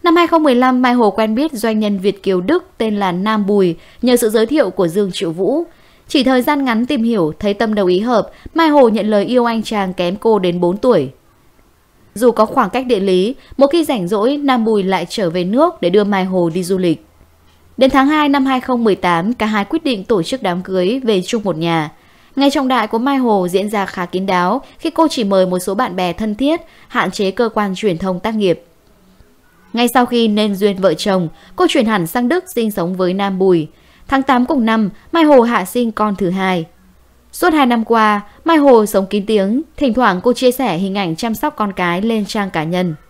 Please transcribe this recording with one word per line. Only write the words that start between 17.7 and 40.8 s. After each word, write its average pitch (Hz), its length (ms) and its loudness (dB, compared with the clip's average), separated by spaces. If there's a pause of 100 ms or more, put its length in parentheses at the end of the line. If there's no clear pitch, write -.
Đến 262 120 4
tháng 269 180 4
hai 302 220 2
năm 277 160 2
hai 262 140 0
không 247 240 -2
mười 202 120 2
tám, 180 380 0
cả 220 120 -2
hai 214 200 -2
quyết 320 180 -4
định 220 200 -2
tổ 180 200 0
chức 254 200 -6
đám 180 180 -2
cưới 185 420 -2
về 214 180 0
chung 214 220 -4
một 175 140 -4
nhà. 160 340 -2 (440)
Ngày 277 140 2
trọng 277 180 -2
đại 240 200 -2
của 226 120 -4
Mai 277 180 -2
Hồ 214 300 2
diễn 196 220 -2
ra 202 160 -4
khá 180 200 -8
kín 185 200 -6
đáo 185 360 0 (160)
khi 330 120 -6
cô 320 180 2
chỉ 254 160 -4
mời 196 220 2
một 180 140 -4
số 190 160 -6
bạn 180 200 -4
bè 185 180 -4
thân 214 220 -6
thiết, 302 260 -2 (260)
hạn 190 240 -4
chế 196 200 -2
cơ 226 220 -2
quan 202 220 -2
truyền 185 220 -2
thông 185 220 -4
tác 220 160 -6
nghiệp. 196 280 0 (1120)
Ngay 240 140 0
sau 247 180 2
khi 233 220 0
nên 214 280 0
duyên 196 220 0
vợ 185 160 2
chồng, 180 340 0 (280)
cô 359 140 2
chuyển 262 160 2
hẳn 202 220 0
sang 247 220 -2
Đức 359 140 0 (120)
sinh 226 160 -2
sống 185 240 -4
với 185 180 0
Nam 196 260 -4
Bùi. 175 280 2 (400)
Tháng 269 160 0
tám 247 220 2
cùng 262 200 0
năm, 220 240 0 (220)
Mai 330 120 2
Hồ 294 180 8
hạ 240 240 0
sinh 240 260 -2
con 214 240 -2
thứ 185 140 -2
hai. 185 360 -2 (640)
Suốt 339 220 0
hai 294 120 4
năm 240 200 0
qua, 214 360 2 (240)
Mai 330 120 4
Hồ 254 280 6
sống 196 240 0
kín 202 160 -4
tiếng, 214 360 0 (160)
thỉnh 262 160 0
thoảng 247 300 2
cô 247 100 2
chia 247 180 2
sẻ 240 260 -2
hình 190 200 -4